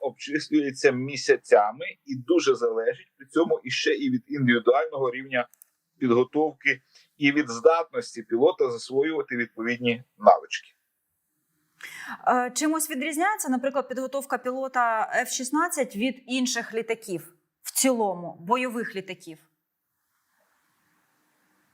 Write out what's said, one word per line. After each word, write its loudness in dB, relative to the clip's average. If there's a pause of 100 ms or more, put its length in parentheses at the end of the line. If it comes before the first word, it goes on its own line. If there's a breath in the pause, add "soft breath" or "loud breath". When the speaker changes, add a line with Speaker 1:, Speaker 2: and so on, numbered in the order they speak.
Speaker 1:
обчислюється 0
місяцями 2 (180)
і -6
дуже 2
залежить -2
при -20
цьому 0
іще -2
і -2
від 0
індивідуального 2
рівня -4 (500)
підготовки, 0 (340 soft breath)
і 2
від 0
здатності 0
пілота 2
засвоювати -2
відповідні -4 (140)
навички. 2 (1600 loud breath)
Speaker 2:
Е, 2
чимось -2
відрізняється, -2
наприклад, 0
підготовка -4
пілота -2
Ф 0
шістнадцять -2
від -4
інших -4
літаків -6 (280)
в -12
цілому, 0
бойових -2
літаків? -12 (2250)